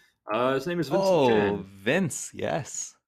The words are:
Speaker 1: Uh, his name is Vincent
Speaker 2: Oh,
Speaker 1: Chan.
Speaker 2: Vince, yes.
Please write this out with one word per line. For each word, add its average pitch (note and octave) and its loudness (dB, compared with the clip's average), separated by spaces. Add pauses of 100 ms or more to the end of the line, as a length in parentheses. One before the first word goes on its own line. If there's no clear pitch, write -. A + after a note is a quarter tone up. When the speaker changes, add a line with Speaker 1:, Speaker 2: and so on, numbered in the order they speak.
(320)
Speaker 1:
Uh, B2 0
his C3+ -4
name F3 -4
is C3+ -2
Vincent F#3+ 2
Speaker 2:
Oh, D#3 4
Speaker 1:
Chan. G2+ 2
Speaker 2:
Vince, G#2+ -2
yes. - -6 (140)